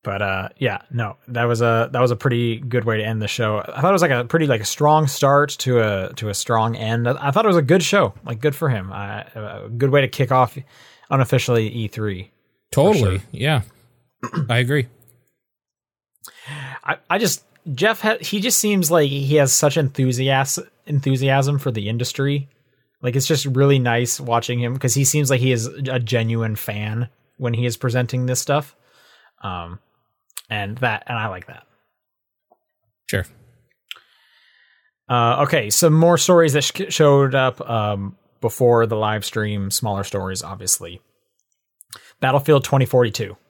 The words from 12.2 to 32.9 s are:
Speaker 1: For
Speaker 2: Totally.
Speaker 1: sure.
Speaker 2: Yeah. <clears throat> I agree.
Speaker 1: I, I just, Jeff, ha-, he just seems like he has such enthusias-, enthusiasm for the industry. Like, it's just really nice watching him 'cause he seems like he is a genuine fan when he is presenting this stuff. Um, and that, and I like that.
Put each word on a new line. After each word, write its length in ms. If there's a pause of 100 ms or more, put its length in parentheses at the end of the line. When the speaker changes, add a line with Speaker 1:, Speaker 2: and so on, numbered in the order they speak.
Speaker 1:
For 200
Speaker 2:
Totally. 260
Speaker 1:
sure. 120
Speaker 2:
Yeah. 300 (440)
<clears throat> 440
I 80
agree. 300 (2000)
Speaker 1:
I, 140 (120)
I 80
just, 240 (320)
Jeff, 280
ha-, 180
he 220
just 180
seems 320
like 180
he 280
has 160
such 240
enthusias-, 840 (260)
enthusiasm 760
for 120
the 160
industry. 640 (520)
Like, 140
it's 120
just 180
really 340
nice 400
watching 400
him 180
'cause 180
he 100
seems 240
like 100
he 140
is 140
a 320
genuine 580
fan 500 (300)
when 160
he 120
is 120
presenting 480
this 160
stuff. 340 (680)
Um, 380 (680)
and 300
that, 280
and 100
I 100
like 200
that. 160 (1500)